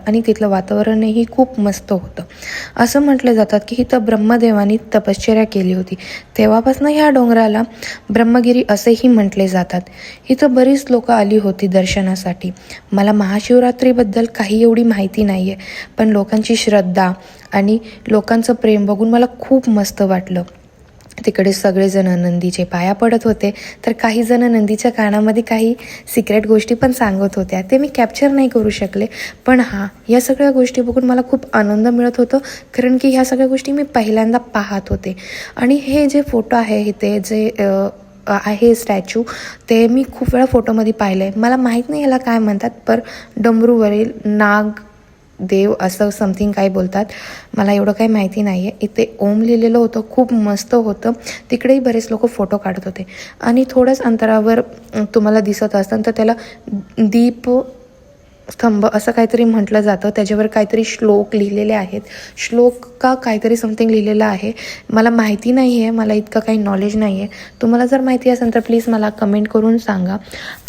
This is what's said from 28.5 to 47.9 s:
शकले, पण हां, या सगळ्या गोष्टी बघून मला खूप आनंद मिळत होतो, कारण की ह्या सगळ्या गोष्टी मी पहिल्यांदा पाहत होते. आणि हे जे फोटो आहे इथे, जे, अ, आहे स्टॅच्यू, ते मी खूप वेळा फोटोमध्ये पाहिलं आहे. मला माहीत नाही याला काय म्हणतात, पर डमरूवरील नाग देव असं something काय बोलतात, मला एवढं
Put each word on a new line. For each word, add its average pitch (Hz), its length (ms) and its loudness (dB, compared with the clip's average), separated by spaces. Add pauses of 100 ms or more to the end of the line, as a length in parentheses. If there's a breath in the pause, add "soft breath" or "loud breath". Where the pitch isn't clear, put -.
शकले, 202 360 -4 (400 loud breath)
पण 254 140 4
हां, 202 520 -4
या 247 100 4
सगळ्या 269 300 2
गोष्टी 254 300 0
बघून 240 220 -2
मला 254 260 2
खूप 269 240 -2
आनंद 214 340 2
मिळत 240 300 2
होतो, 247 200 0 (360 loud breath)
कारण 254 240 2
की 269 120 2
ह्या 262 160 2
सगळ्या 262 220 0
गोष्टी 262 240 -2
मी 285 120 -2
पहिल्यांदा 220 540 0
पाहत 202 520 -4
होते. 196 260 -6 (420 loud breath)
आणि 254 180 2
हे 285 320 0
जे 285 140 2
फोटो 240 340 -2
आहे 214 280 0
इथे, 208 360 -2
जे, 214 400 -2
अ, 196 280 0 (400)
आहे 208 480 2
स्टॅच्यू, 214 480 -4 (460 loud breath)
ते 226 180 4
मी 254 240 2
खूप - 220 -6
वेळा 254 120 4
फोटोमध्ये 220 480 0
पाहिलं 190 300 -2
आहे. 196 120 -4
मला 233 200 2
माहीत 247 340 0
नाही 294 120 -4
याला 262 160 2
काय 240 220 -2
म्हणतात, 214 320 -2 (160)
पर 226 120 2 (380 loud breath)
डमरूवरील 226 720 2 (160)
नाग 208 440 2 (760)
देव 196 380 0
असं 190 280 -2
something 202 420 -2
काय 196 180 0
बोलतात, 190 360 -2 (520 loud breath)
मला 202 160 2
एवढं 202 180 2